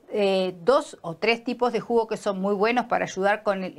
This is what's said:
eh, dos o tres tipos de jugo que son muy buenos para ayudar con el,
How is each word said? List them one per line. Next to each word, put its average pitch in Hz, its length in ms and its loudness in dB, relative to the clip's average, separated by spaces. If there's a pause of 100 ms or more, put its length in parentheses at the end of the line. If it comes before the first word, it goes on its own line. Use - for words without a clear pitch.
(120)
eh, 190 500 2
dos 269 400 2
o 165 140 -8
tres 233 280 0
tipos 240 300 -2
de 220 60 -2
jugo 226 260 2
que 220 100 -4
son 196 240 -4
muy 196 140 0
buenos 226 320 2
para 180 200 0
ayudar 196 360 0
con 190 220 -2
el, 180 160 -8